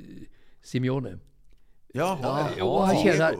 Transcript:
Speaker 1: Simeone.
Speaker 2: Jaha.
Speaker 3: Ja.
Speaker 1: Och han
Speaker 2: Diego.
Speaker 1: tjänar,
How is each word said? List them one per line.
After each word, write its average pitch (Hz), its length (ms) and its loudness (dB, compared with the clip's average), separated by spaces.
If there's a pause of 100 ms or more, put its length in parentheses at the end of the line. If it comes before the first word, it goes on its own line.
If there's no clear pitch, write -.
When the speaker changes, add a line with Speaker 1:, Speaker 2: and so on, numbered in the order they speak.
(640)
Speaker 1:
Simeone. 127 560 -4 (760)
Speaker 2:
Jaha. 147 560 -2 (100)
Speaker 3:
Ja. 123 60 -2
Speaker 1:
Och 190 220 2
han 190 100 4
Speaker 2:
Diego. 190 160 6
Speaker 1:
tjänar, 160 280 2